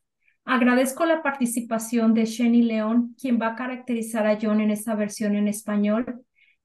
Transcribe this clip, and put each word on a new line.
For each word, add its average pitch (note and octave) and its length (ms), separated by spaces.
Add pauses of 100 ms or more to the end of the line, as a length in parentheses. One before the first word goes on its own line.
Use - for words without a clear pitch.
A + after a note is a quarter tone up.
(460)
Agradezco B3+ 600
la D#4+ 160
participación A#3 920
de A3+ 100
Shenny A#3 380
León, A3+ 580
quien B3 180
va A3+ 100
a A3+ 80
caracterizar A#3 720
a G#3+ 140
John G#3+ 200
en G#3 100
esta G#3+ 240
versión G#3 400
en G#3 140
español. G#3 760 (420)